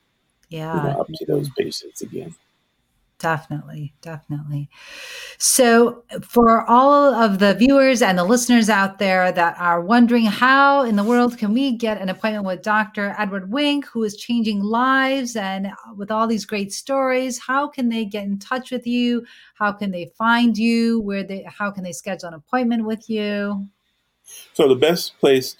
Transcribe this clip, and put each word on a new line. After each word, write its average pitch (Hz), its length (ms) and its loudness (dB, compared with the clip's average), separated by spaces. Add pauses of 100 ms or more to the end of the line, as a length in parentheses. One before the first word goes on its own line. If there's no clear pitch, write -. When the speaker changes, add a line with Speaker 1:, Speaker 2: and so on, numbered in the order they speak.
(500)
Speaker 1:
you 160 80 -14
Speaker 2:
Yeah. 160 160 -8
Speaker 1:
know, 143 280 -4
up - 60 -8
to 156 200 -14
those 147 220 -4
Speaker 2:
Yeah. - 160 -6
Speaker 1:
patients - 360 -14
again. - 320 -14 (880)
Speaker 2:
Definitely, 151 840 -8
definitely. 147 680 -10 (680)
So 240 680 4 (200)
for 226 460 2
all 277 440 6
of 214 260 2
the 202 140 4
viewers 262 480 4
and 190 160 2
the 175 80 2
listeners 240 440 4
out 196 300 0
there 185 320 2
that 170 260 0
are 175 220 0
wondering, 233 460 4
how 277 580 4
in 226 140 0
the 202 80 0
world 240 320 2
can 208 160 -2
we 269 180 0
get 220 300 -4
an 190 80 -6
appointment 208 340 -6
with 180 200 -6
Doctor 208 540 -2
Edward 196 320 -6
Wink, 285 360 -2
who 226 180 -6
is 208 140 -6
changing 220 440 -2
lives 262 760 0
and 196 340 -6 (240)
with 202 160 -8
all 220 160 0
these 226 160 -2
great 202 300 -6
stories, 262 680 -4
how 277 300 -4
can 262 180 -4
they 226 160 -4
get 202 220 -8
in 196 140 -6
touch 254 320 -8
with 247 140 -8
you? 240 400 -2 (280)
How 208 180 -2
can 202 200 -6
they 175 260 -10
find 233 400 2
you? 233 420 0
Where 196 240 -6
they, 190 240 -12
how 202 240 -8
can 185 140 -12
they 175 80 -12
schedule 185 340 -12
an 165 60 -16
appointment 233 500 -2
with 220 260 -8
you? 208 580 -4 (840)
Speaker 1:
So 147 140 4
the 131 80 6
best 165 440 0
place 135 400 2